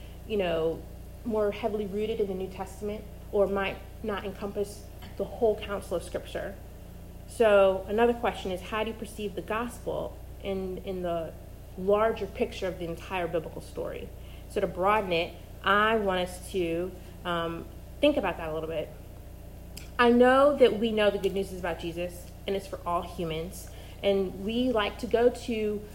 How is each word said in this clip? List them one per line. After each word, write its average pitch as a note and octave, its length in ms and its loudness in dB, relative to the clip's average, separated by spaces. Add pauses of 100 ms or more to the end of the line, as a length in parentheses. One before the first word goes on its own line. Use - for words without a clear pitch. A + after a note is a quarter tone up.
(280)
you A3 80 -2
know, E3 440 2 (440)
more G#3+ 260 2
heavily G#3+ 360 -2
rooted G#3+ 340 -2
in G3+ 80 2
the F#3+ 60 -2
New F#3+ 140 -4
Testament G#3 540 -8 (300)
or G3+ 140 6
might G3 300 0 (280)
not G#3 200 -4
encompass G3+ 580 -6 (340)
the G3 80 -2
whole A3 360 2
counsel F#3+ 360 -4
of E3+ 60 -2
Scripture. - 520 -6 (760)
So G3 600 6
another A#3 240 4
question G3+ 380 -2
is, F3+ 100 -4
how A3 220 -4
do A3 80 -2
you G#3+ 60 -8
perceive G#3 400 -8
the F#3 60 -6
gospel G#3+ 760 -4 (240)
in, F#3+ 420 -4
in F#3 180 -4
the E3+ 300 -2 (460)
larger G#3 480 4
picture - 400 -4
of E3+ 140 -4
the F3 40 -4
entire E3+ 440 -4
biblical E3 340 -4
story? - 460 -8 (420)
So G#3+ 100 0
to F#3+ 60 4
broaden F#3+ 460 2
it, E3 200 0 (320)
I G#3 320 6
want F#3 320 2
us - 220 -10
to, F3 400 0 (340)
um, E3 420 -2 (360)
think D4 160 6
about F3+ 180 0
that E3 140 -6
a - 20 -4
little D#3+ 160 -4
bit. D#3 240 -4 (1040)
I A#3+ 140 8
know C4 460 10
that A3 220 8
we A3+ 120 2
know G#3+ 180 6
the G3 100 2
good F3+ 140 0
news F#3+ 200 -2
is F3+ 80 -8
about E3+ 180 -2
Jesus, F3 340 -6 (340)
and G3 100 0
it's F#3+ 100 -4
for - 180 -10
all F3 180 0
humans. E3+ 680 -6 (340)
And G3 420 2
we A#3+ 260 2
like G#3 280 2
to A#3+ 80 -4
go A#3 240 6
to G#3+ 500 -2 (140)